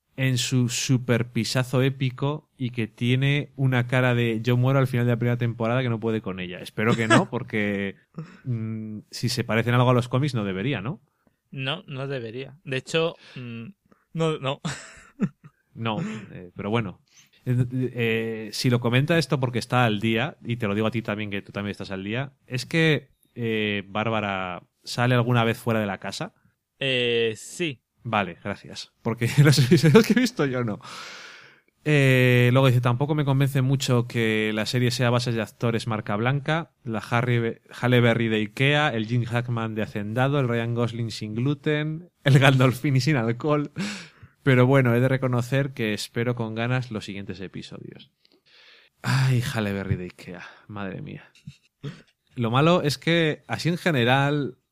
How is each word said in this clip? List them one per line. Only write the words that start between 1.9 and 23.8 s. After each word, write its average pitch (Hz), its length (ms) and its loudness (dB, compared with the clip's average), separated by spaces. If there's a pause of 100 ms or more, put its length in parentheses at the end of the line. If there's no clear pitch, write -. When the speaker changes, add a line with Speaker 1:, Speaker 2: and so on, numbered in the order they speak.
Speaker 1:
y 123 120 -6
que 113 180 -4
tiene 131 680 0
una 127 300 2
cara 127 280 2
de 117 260 0
"yo 123 140 2
muero" 131 240 4
al 131 80 2
final 120 180 0
de 120 60 2
la 117 80 0
primera 120 180 0
temporada 117 440 -2
que 127 80 -2
no 113 100 -2
puede 110 220 -2
con 92 180 -8
ella. 90 220 -10
Espero 110 340 0
que 113 140 -2
no, - 200 4
Speaker 2:
<laughs> - 0 -
Speaker 1:
porque, 104 680 -4 (480)
mm, 110 540 -8 (120)
si - 160 -6
se 113 160 -2
parecen 113 300 0
algo 123 160 8
a 127 40 8
los 120 140 4
cómics 139 260 0
no 107 120 0
debería, 98 340 -2
¿no? 117 220 -8 (500)
Speaker 2:
No, 139 360 -8
no 135 200 -8
debería. 131 560 -10
De 131 140 -6
hecho, 165 380 -2 (200)
mm, 117 300 -12 (480)
no, 160 260 -2
no. 135 240 -6
<laughs> - 1120 -10
Speaker 1:
No, 113 240 -4 (340)
eh, 90 240 -16
pero 98 140 -6
bueno. 107 320 -2 (440)
Eh, 123 280 0
eh, 113 800 -2
si - 160 0
lo 120 100 2
comenta 131 380 2
esto 156 240 -2
porque 123 180 -2
está 123 240 0
al 107 160 2
día, 113 460 -2
y 120 100 -4
te 113 120 -4
lo 101 80 0
digo 110 120 0
a 107 40 0
ti 110 100 -4
también, 107 280 -6
que 98 120 -6
tú - 100 -20
también 101 200 -6
estás 95 200 -10
al 95 140 -8
día, 127 260 -6 (160)
es 123 180 -8
que, 160 440 0 (260)
eh, 107 520 -2